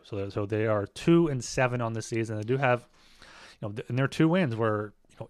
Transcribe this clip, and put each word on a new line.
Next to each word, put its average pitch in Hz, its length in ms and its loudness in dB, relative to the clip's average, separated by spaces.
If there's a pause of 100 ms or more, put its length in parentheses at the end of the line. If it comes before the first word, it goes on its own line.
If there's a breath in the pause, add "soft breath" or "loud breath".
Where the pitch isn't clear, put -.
So, 101 260 -8
so 104 160 -2
they 107 200 0
are 107 200 0
two 170 400 4
and 135 160 -4
seven 123 380 -2
on 113 120 -4
the 113 80 -6
season. 113 360 -4
They 107 80 -6
do 123 120 0
have, 123 300 2 (720 loud breath)
you 113 80 -8
know, 101 40 -8
th-, - 160 -10
and 120 100 -2
their 135 80 2
two 156 220 2
wins 165 260 2
were, 107 400 -2 (160)
you - 80 -20
know, - 120 -14